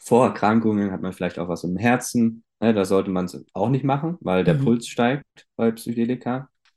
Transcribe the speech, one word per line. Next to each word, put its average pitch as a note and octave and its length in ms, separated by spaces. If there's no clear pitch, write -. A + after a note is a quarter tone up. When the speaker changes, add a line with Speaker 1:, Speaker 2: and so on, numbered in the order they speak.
Speaker 1:
Vorerkrankungen? A2 920
Hat F2+ 100
man F#2 120
vielleicht F2 260
auch F2 100
was E2+ 140
im F2+ 140
Herzen? A#2 640
Ne, A2+ 120
da G2+ 120
sollte F#2+ 260
man's F#2 260
auch G2 160
nicht C3 140
machen, C#3+ 380
weil F#2 220
der E3+ 100
Speaker 2:
Mhm. C#3 100
Speaker 1:
Puls A#2+ 240
steigt B2+ 360
bei A2+ 160
Psychedelika. A#2+ 800